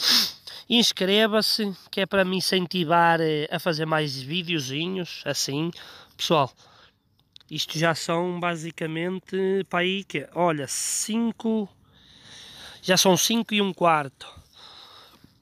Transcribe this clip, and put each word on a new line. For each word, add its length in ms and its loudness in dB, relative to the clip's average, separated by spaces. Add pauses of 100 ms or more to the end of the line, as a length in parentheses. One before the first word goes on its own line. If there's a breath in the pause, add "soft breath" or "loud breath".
(680 loud breath)
Inscreva-se, 1040 2 (160)
que 100 -4
é 60 0
para 180 2
me 120 -2
incentivar, 840 2
eh, 300 0
a 80 -2
fazer 280 -2
mais 340 -2
videozinhos, 1040 -6
assim. 460 -2 (460 loud breath)
Pessoal, 360 0 (1000 soft breath)
isto 280 -8
já 160 4
são 460 -4
basicamente, 1300 -4
pá, 120 -2
aí 220 0
que, 320 -6
olha, 320 2
cinco, 1040 -2 (1120 loud breath)
já 140 2
são 200 6
cinco 380 0
e 60 4
um 120 0
quarto. 540 0 (1160 loud breath)